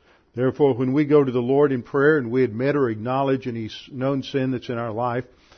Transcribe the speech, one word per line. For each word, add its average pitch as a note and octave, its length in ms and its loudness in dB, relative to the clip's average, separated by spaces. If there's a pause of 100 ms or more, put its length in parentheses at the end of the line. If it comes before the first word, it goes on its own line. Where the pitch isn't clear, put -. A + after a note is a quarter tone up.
(360)
Therefore, B2+ 400 2
when C3 180 -2
we D3+ 120 2
go D3 180 6
to C3 80 -2
the B2 80 0
Lord C#3 320 2
in B2 100 -2
prayer D3 380 2
and A#2+ 100 -6
we B2+ 140 2
admit B2 320 -2
or C3+ 140 2
acknowledge C3 580 -2
any A#2 180 -6
s-, - 260 -14
known C3+ 300 -4
sin C3 300 -4
that's B2 180 -6
in A#2+ 80 -4
our A#2 140 -6
life, A#2+ 340 -4 (320)